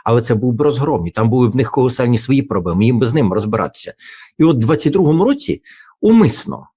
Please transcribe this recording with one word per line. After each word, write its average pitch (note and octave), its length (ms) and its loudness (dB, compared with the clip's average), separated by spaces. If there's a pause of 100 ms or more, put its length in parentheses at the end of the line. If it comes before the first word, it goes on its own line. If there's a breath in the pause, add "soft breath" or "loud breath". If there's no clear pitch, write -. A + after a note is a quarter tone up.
Але A#2 180 2
це A#2 120 -2
був A#2+ 180 0
б A2 80 -4
розгром. D3 460 -2
І E3+ 40 -8
там A2+ 200 0
були B2+ 180 2
в G#2 80 -2
них B2 140 0
колосальні B2 480 0
свої C3+ 240 0
проблеми. F2+ 420 -2
Їм B2 140 2
би B2 80 2
з A#2 80 0
ним A2+ 180 0
розбиратися. G2+ 640 -4 (440 loud breath)
І D#3 60 2
от D#3+ 120 4
в - 20 -2
двадцять D3 340 0
другому E3+ 320 2
році - 380 -4 (380 loud breath)
умисно G#3+ 760 2